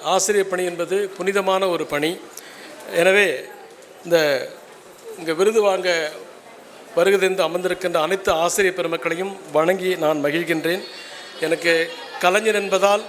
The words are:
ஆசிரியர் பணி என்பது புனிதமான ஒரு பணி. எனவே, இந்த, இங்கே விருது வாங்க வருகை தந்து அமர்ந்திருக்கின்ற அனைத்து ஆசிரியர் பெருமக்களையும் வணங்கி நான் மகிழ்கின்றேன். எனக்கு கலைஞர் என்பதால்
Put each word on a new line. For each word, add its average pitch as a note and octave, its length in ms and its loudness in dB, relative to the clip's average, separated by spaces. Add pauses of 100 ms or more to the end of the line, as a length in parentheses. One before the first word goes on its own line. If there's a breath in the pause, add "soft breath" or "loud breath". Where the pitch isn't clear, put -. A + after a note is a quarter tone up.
(140)
ஆசிரியர் F#3+ 340 2
பணி F3+ 160 -2
என்பது F3 540 -2
புனிதமான F#3+ 500 2
ஒரு E3 180 -2
பணி. D#3 340 -2 (800 loud breath)
எனவே, F#3 440 4 (580)
இந்த, D3+ 440 2 (720)
இங்கே E3 120 -6
விருது G3+ 300 4
வாங்க F3+ 500 0 (840)
வருகை F#3+ 240 4
தந்து F#3 280 2
அமர்ந்திருக்கின்ற F3+ 540 -2
அனைத்து F#3+ 300 0
ஆசிரியர் F3 480 2
பெருமக்களையும் E3+ 580 -4 (140)
வணங்கி F3+ 440 2
நான் D#3 300 0
மகிழ்கின்றேன். E3 580 -2 (560 loud breath)
எனக்கு E3 520 0 (280)
கலைஞர் G#3 360 2
என்பதால் G3 540 2